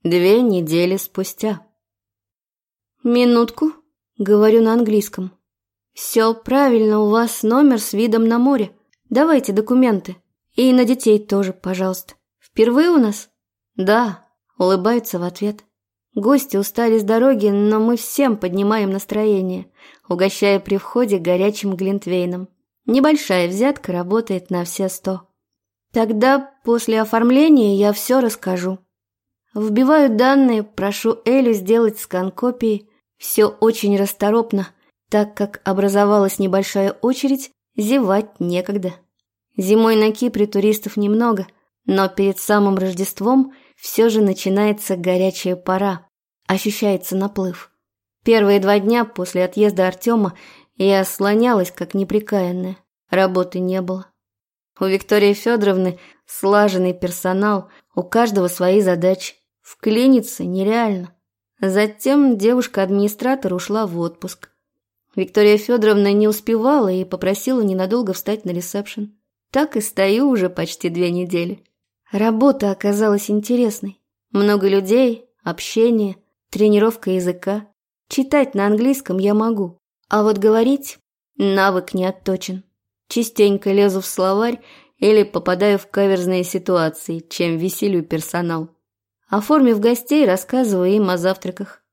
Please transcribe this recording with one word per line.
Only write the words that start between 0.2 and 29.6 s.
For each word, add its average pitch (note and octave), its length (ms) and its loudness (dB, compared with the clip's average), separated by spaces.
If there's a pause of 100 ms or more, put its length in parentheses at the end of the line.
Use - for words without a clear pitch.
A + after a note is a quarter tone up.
недели F3+ 540 0
спустя. - 680 -8 (1400)
«Минутку», — A#3+ 680 2 (480)
говорю G#3+ 420 4
на A3 120 4
английском. G#3 580 -2 (640)
«Всё A3+ 420 0
правильно, A3+ 640 2
у G#3 100 2
вас A3+ 320 0
номер B3 380 4
с - 140 -8
видом A3+ 340 2
на A#3 100 2
море. A#3+ 320 0 (400)
Давайте C#4 420 2
документы. G#3+ 680 0 (360)
И B3+ 200 2
на B3+ 120 4
детей A3+ 320 2
тоже, G3 340 -2
пожалуйста. F#3 640 -6 (260)
Впервые B3+ 520 2
у D#4+ 80 4
нас?» G#3 320 -2 (440)
«Да», — G#3 520 0 (320)
улыбаются F#3+ 580 0
в F3 60 -4
ответ. G#3 400 -8 (500)
Гости B3 420 0
устали A3+ 440 0
с G#3 40 -2
дороги, A3+ 440 2
но G#3 320 2
мы A#3 180 2
всем A#3+ 400 -2
поднимаем G3 540 -2
настроение, G3 800 -4 (360)
угощая G3 520 0
при G3 180 -4
входе G#3 400 -2
горячим F#3 580 -2
глинтвейном. F#3 720 -4 (380)
Небольшая B3+ 640 2
взятка G#3+ 440 -2
работает F#3 600 -4
на F3 140 -4
все F#3+ 220 -6
сто. F#3+ 380 -8 (680)
«Тогда A#3+ 600 0 (120)
после A#3 380 0
оформления A#3+ 760 4
я G#3 180 2
всё B3+ 280 0
расскажу». F#3 580 -4 (760)
Вбиваю B3 600 2